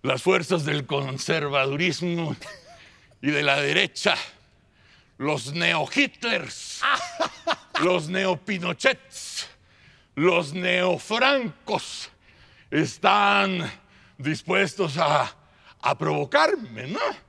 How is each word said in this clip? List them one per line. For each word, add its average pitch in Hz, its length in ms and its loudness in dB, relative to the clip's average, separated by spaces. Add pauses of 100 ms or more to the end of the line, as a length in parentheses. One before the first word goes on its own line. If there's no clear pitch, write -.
las 127 180 2
fuerzas 175 440 2
del 147 200 -2
conservadurismo 147 1500 -2 (880)
y 139 100 0
de 147 100 0
la 143 200 4
derecha, 160 540 2 (1000)
los 139 360 -4
neo-Hitlers, 170 1300 -2 (480)
<laughs> - 520 -6
los 170 280 0
neo-Pinochets, 185 1400 -4 (680)
los 165 380 4
neo-Francos, 185 1600 0 (600)
están 196 1000 2 (480)
dispuestos 165 760 0
a, 147 360 2 (480)
a 139 160 2
provocarme, 156 920 0
¿no? 202 120 -6 (300)